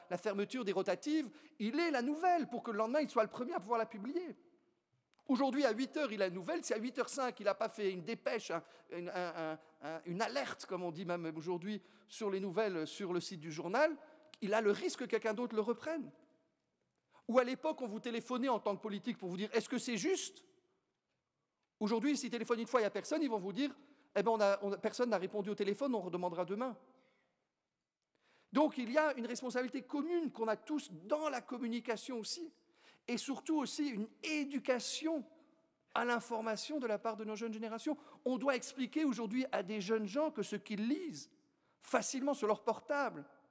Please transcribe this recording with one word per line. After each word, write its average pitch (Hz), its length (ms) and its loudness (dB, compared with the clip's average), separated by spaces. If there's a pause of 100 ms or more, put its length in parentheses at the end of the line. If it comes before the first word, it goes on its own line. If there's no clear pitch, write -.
(100)
la 175 80 -2
fermeture 202 480 -2
des 202 60 2
rotatives, 196 580 0 (280)
il 233 220 0
ait 339 100 2
la 254 120 2
nouvelle 311 480 2
pour 240 120 -4
que 233 80 -6
le 208 60 -2
lendemain, 226 240 2
il 285 80 2
soit 220 160 4
le 214 60 -4
premier 247 240 -4
à - 60 -2
pouvoir 226 180 0
la 220 80 2
publier. 262 500 -6 (880)
Aujourd'hui, 269 400 4
à 220 60 6
huit 247 260 -2
heures, 277 120 2
il 208 120 0
a 190 60 4
une 175 60 -6
nouvelle. 254 300 -4
Si - 80 0
à 214 60 2
huit 247 200 -4
heures 233 120 0
cinq, 247 300 -2
il 202 40 -6
n'a 196 100 4
pas 220 140 -2
fait 196 240 -2
une 180 100 -6
dépêche, 226 480 -2
un, 165 140 -2 (280)
une, 175 180 -6
un, 170 420 -4
un, 156 60 -8 (240)
un, 160 240 -6
une 175 160 -2
alerte, 233 420 -2
comme 185 180 -4
on 175 80 -2
dit 165 140 -6
même 170 320 -2
aujourd'hui 180 460 -4 (260)
sur 208 220 -4
les 196 100 0
nouvelles, 185 460 0
sur 180 260 -4
le 175 80 2
site 175 180 -6
du 156 140 -8
journal, 208 420 2 (460)
il 202 140 0
a 226 80 6
le 208 80 6
risque - 300 0
que 254 40 -4
quelqu'un 220 300 0
d'autre 233 200 -2
le 214 60 2
reprenne. 233 500 -2 (1160)
Ou 233 120 2
à 254 60 8
l'époque, 262 380 -2
on 247 40 -2
vous 214 140 -6
téléphonait 240 480 -2
en 233 100 2
tant 202 160 0
que - 60 -6
politique 214 380 -4
pour 185 100 -6
vous 175 80 -4
dire, « 208 160 -4
Est-ce 233 160 2
que 254 80 -2
c'est 233 220 0
juste ? » - 480 -2 (1300)
Aujourd'hui, 226 380 2
s'ils 254 140 -2
téléphonent 233 300 0
une 226 60 -2
fois, 247 140 4
il 214 40 6
n'y - 20 4
a 196 40 2
personne, 302 320 0
ils 277 60 2
vont 220 100 0
vous 190 140 -4
dire, « 269 240 -2 (400)
Eh 202 60 4
ben, 214 80 4
on 220 100 4
a, 196 220 6
on 202 100 0
a, 196 60 -2
personne 233 320 0
n'a 202 80 4
répondu 190 320 -2
au 208 40 0
téléphone, 208 400 0
on 214 60 0
redemandera 175 460 -2
demain. » 220 280 -2 (1800)
Donc, 294 240 6
il 233 120 0
y 269 60 2
a 302 220 6
une 233 80 -2
responsabilité 247 560 -2
commune 311 500 0
qu'on 226 160 -2
a 214 80 2
tous - 340 -4
dans 214 380 -2
la 254 140 -2
communication 240 760 -2
aussi, 175 320 -6 (600)
et 240 60 2
surtout 294 400 -2
aussi 285 320 0
une 214 180 -2 (160)
éducation 285 1000 0 (720)
à 233 100 2
l'information 233 720 0
de 254 80 -2
la 208 120 0
part 220 180 -2
de 220 80 -6
nos 214 120 -4
jeunes 220 180 -4
générations. 226 420 -2 (300)
On 254 100 2
doit 269 180 2
expliquer 254 520 0
aujourd'hui 233 440 0
à 202 120 2
des 208 180 -2
jeunes 214 240 2
gens 285 260 0
que 214 120 -2
ce 208 140 -4
qu'ils 208 300 -2
lisent 285 440 -2 (500)
facilement 269 540 0
sur 214 120 0
leur 208 160 2
portable 233 600 0 (260)